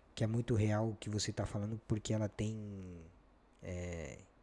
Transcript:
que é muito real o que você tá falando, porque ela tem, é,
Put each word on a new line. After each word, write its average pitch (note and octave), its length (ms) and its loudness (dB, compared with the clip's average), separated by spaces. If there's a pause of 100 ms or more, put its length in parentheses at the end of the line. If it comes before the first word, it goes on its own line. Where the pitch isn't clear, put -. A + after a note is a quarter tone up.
(140)
que - 100 0
é - 20 4
muito A#2 280 2
real G#2+ 360 6
o G#2 60 -6
que - 140 -6
você G#2 220 0
tá G2+ 120 0
falando, G#2+ 420 -2
porque G#2+ 280 0
ela G#2+ 140 2
tem, A2 280 -2 (1040)
é, F2 560 -4 (240)